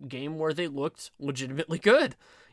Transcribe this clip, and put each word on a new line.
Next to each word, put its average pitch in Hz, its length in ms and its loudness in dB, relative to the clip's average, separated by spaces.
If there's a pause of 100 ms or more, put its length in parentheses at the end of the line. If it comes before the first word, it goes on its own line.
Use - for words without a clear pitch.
game 135 300 -8
where 156 160 0
they 170 140 -2
looked 139 500 -6
legitimately 143 600 -4
good. 254 360 6 (380)